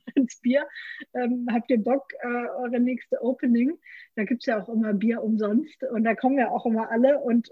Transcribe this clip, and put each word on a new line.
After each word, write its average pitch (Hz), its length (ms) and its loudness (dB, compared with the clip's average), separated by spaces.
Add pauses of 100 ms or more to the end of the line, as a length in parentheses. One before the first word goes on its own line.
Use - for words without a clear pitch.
<laughs> - 80 -14
ins - 260 0
Bier, 277 260 2 (480)
ähm, 247 360 -2
habt 226 200 -2
ihr 226 120 4
Bock, 262 380 -2
äh, 247 60 -8
eure 240 540 -4
nächste 247 420 -2
Opening?“ 254 560 2 (380)
Da 214 80 -2
gibt's - 220 -4
ja 220 160 0
auch - 60 -16
immer 220 240 0
Bier 220 300 0
umsonst 220 600 0
und 233 200 -2
da 220 100 2
kommen 262 240 2
ja 214 120 2
auch 233 160 -2
immer 220 240 0
alle 262 300 4
und 233 320 0